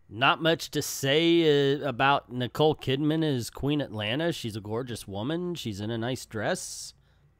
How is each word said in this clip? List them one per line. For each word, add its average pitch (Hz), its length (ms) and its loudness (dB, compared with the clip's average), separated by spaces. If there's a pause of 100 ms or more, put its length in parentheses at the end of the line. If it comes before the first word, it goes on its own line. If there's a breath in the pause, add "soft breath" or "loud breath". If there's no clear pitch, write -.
Not 135 320 2
much 165 300 0
to 147 100 0
say, 147 1000 4
uh, 135 80 -6
about 135 440 2
Nicole 127 440 2
Kidman 151 480 0
as 131 260 0
Queen 147 300 -2
Atlanna. 123 560 -2
She's 110 220 -8
a 104 40 -6
gorgeous 110 460 -6
woman. 160 480 -4
She's 101 240 -6
in 104 100 -6
a 117 80 -4
nice 123 280 -6
dress. - 680 -6 (460)